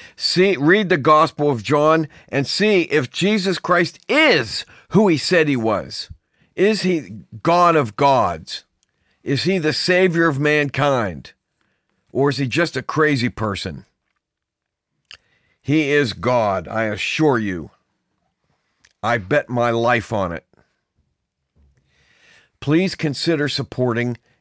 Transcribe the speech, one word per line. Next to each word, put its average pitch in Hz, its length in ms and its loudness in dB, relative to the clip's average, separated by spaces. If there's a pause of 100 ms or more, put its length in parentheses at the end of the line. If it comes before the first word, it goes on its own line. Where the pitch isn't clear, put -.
(160)
See, 185 400 2
read 175 320 2
the 175 80 2
Gospel 151 540 2
of 110 140 -4
John 151 420 2 (220)
and 139 180 -2
see 202 360 2
if 143 280 -2
Jesus 190 480 0
Christ 175 400 0 (100)
is 160 560 2 (260)
who 202 180 4
he 156 100 2
said 160 300 2
he 135 80 0
was. 107 520 -4 (460)
Is 202 280 0
he 143 420 -4 (180)
God 170 320 4
of 135 220 0
gods? 113 680 0 (600)
Is 135 180 -2
he 190 160 0
the 226 140 0
Savior 180 560 2
of 135 100 -2
mankind? 139 920 -2 (800)
Or 139 180 0
is 120 60 -4
he 139 100 -4
just 156 300 -2
a 131 60 -4
crazy 143 460 0
person? 92 560 -6 (1800)
He 147 300 0
is 143 220 2
God, 101 560 -2
I 110 160 -4
assure 120 540 0
you. 92 320 -4 (1300)
I 117 160 0
bet 107 300 -2
my 120 220 0
life 117 420 0
on 95 180 -2
it. 82 160 -10 (2250)
Please 165 340 0
consider 147 540 -2
supporting 120 720 -4 (220)